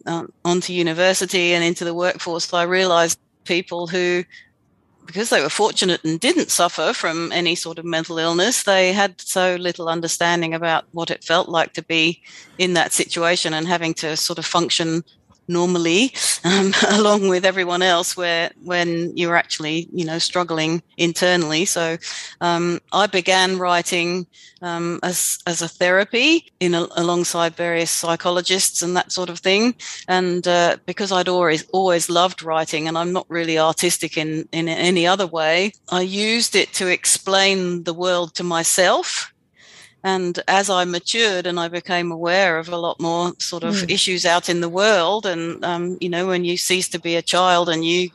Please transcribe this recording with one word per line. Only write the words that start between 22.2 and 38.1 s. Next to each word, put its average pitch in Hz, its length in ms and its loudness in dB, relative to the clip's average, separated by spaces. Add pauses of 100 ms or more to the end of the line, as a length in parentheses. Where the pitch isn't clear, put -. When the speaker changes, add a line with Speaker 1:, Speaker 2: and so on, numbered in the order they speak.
Speaker 1:
um, 175 400 0 (100)
I 196 160 2
began 185 500 2
writing, 175 680 -2 (340)
um, 170 420 -6
as, - 440 -4
as 170 140 -2
a 165 80 -4
therapy 220 920 2
in 175 140 2
a, 170 120 0 (120)
alongside 170 580 0
various 170 360 -2
psychologists 175 920 -2
and 180 160 -2
that - 160 -2
sort 180 160 -6
of 170 100 -10
thing. 214 360 2 (340)
And, 180 360 0
uh, 175 400 2
because 190 280 -4
I'd 180 160 0
always, 170 420 2
always 185 380 2
loved 175 340 2
writing, 160 460 -2
and 165 80 -4
I'm 170 160 -2
not 185 160 -4
really 165 280 -2
artistic 160 600 0
in, 156 340 -4
in 165 160 -2
any 170 400 2
other 196 200 2
way, 165 440 0 (160)
I 180 140 -2
used 208 560 0
it - 160 0
to 185 140 -2
explain 185 960 2
the 170 80 -4
world 175 420 -2